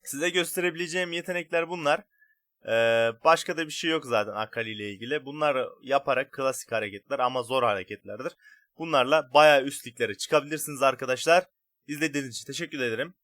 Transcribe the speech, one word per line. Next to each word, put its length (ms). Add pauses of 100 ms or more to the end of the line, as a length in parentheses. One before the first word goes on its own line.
Size 260
gösterebileceğim 800
yetenekler 580
bunlar. 340 (640)
Ee, 440 (120)
başka 340
da 80
bir 60
şey 200
yok 140
zaten 260
Akali 400
ile 200
ilgili. 340
Bunları 440 (120)
yaparak 500
klasik 400
hareketler 480
ama 240
zor 200
hareketlerdir. 720 (440)
Bunlarla 560
bayağı 300
üst 240
liglere 300
çıkabilirsiniz 640
arkadaşlar. 640 (420)
İzlediğiniz 480
için 100
teşekkür 340
ederim. 340 (100)